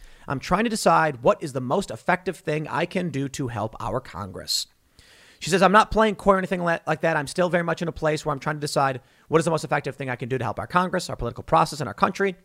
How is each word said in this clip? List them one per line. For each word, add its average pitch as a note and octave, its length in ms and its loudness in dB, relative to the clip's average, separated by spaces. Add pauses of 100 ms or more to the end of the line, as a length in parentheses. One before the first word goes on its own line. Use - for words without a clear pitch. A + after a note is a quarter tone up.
(280)
"I'm C3+ 120 -4
trying F#3+ 260 0
to A#3+ 40 0
decide D#3+ 540 2
what F3+ 180 4
is D3 120 -8
the C3 80 -4
most C#3+ 300 -2
effective F3 460 -2
thing D3+ 300 -4
I C#3+ 180 -2
can F3+ 240 -4
do C#3 200 -4
to C3+ 180 -6
help A2+ 320 -4
our A2+ 220 -4
Congress." - 680 -8 (720)
She - 100 -8
says, F3 120 4
"I'm F#3 100 8
not G#3+ 200 6
playing G#3+ 240 2
coy - 180 4
or F#3+ 40 6
anything F#3 260 -2
li-, E3+ 220 0
like D3+ 160 -2
that. E3 160 2
I'm D3 80 -2
still F3 240 0
very F3 140 0
much E3+ 180 -2
in F3 60 -2
a D#3 60 -4
place D#3 320 -2
where D3+ 80 0
I'm C3+ 60 -4
trying D3+ 180 -4
to D3 40 -8
decide C3+ 400 0 (260)
what D3+ 120 4
is D#3+ 60 2
the E3+ 60 2
most D#3 120 0
effective D3 320 -4
thing C3+ 140 -8
I B2 60 -2
can B2 140 -8
do C3 80 0
to A#2+ 60 -4
help G#2+ 160 -4
our G2+ 80 -8
Congress, F3+ 420 0
our A#2 60 -6
political A#2 280 -8
process, D#3 360 2
and C#3 80 -4
our G2+ 60 -6
country G3 520 0